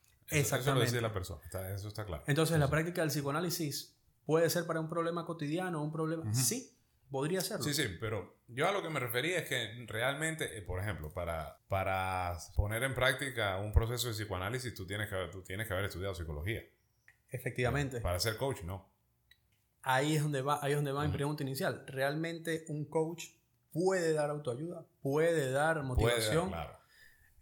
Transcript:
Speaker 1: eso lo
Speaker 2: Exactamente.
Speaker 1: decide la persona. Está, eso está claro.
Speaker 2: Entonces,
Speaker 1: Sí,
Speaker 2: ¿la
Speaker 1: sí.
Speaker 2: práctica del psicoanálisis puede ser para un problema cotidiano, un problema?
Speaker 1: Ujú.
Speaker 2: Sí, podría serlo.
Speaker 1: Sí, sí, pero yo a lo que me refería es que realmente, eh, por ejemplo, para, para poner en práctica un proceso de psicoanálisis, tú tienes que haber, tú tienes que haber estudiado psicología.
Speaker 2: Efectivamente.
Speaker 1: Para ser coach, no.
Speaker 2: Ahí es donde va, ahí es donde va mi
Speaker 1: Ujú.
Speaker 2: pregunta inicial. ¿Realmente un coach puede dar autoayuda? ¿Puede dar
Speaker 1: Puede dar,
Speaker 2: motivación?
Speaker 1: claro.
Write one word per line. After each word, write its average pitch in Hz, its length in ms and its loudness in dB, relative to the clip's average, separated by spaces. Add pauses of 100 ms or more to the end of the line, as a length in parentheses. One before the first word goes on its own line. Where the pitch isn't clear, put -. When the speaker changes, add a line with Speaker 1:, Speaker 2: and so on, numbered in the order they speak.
(260)
Speaker 1:
eso - 80 -2
lo 147 60 6
Speaker 2:
Exactamente. 131 460 4
Speaker 1:
decide 120 160 2
la 110 100 0
persona. 92 320 -6
Está, 95 280 -6
eso 98 140 -6
está 107 180 -8
claro. 87 220 -6
Speaker 2:
Entonces, 151 300 4
Speaker 1:
Sí, - 20 6
Speaker 2:
¿la 143 80 6
Speaker 1:
sí. 131 60 2
Speaker 2:
práctica 165 300 2
del 151 80 2
psicoanálisis 147 880 -2 (300)
puede 160 240 6
ser 170 160 0
para 165 140 0
un 160 80 -2
problema 170 380 0
cotidiano, 160 540 -2
un 151 120 0
problema? 160 320 0
Speaker 1:
Ujú. 107 100 0
Speaker 2:
Sí, 131 420 0 (320)
podría 151 340 0
serlo. 190 200 -4
Speaker 1:
Sí, 147 120 0
sí, 147 100 2 (160)
pero 107 380 -6 (100)
yo 123 200 0
a 202 40 2
lo 190 100 -2
que 165 60 -6
me 151 100 -2
refería 127 420 0
es - 80 -4
que 120 380 -4
realmente, 139 680 -2
eh, 104 60 -8
por 90 180 -4
ejemplo, 78 320 -4
para, 82 460 -4 (100)
para 92 720 0 (180)
poner 107 280 2
en 135 100 -2
práctica 123 640 0
un 104 140 -4
proceso 117 360 2
de 110 60 -2
psicoanálisis, 104 600 -4
tú 90 120 -10
tienes 101 240 -2
que 98 60 -4
haber, 87 140 -4
tú 92 120 -12
tienes 92 240 -6
que 92 80 -4
haber 98 120 0
estudiado 95 280 -4
psicología. 82 480 -4 (680)
Speaker 2:
Efectivamente. 123 720 -2
Speaker 1:
Para 90 200 2
ser 110 180 0
coach, 131 240 -2
no. 95 280 -8 (920)
Speaker 2:
Ahí 139 340 4
es 147 60 4
donde 147 200 0
va, 143 200 0
ahí 143 100 2
es 147 60 2
donde 143 140 0
va 143 100 0
mi 151 60 2
Speaker 1:
Ujú. - 80 0
Speaker 2:
pregunta 147 260 0
inicial. 135 440 -2
¿Realmente 160 840 -2
un 151 180 -4
coach 165 380 0 (480)
puede 175 420 4
dar 147 160 2
autoayuda? 147 560 -6 (160)
¿Puede 151 480 4
dar 147 240 4
Speaker 1:
Puede 156 60 0
dar, - 40 -2
Speaker 2:
motivación? 123 640 4
Speaker 1:
claro. 82 300 -6 (640)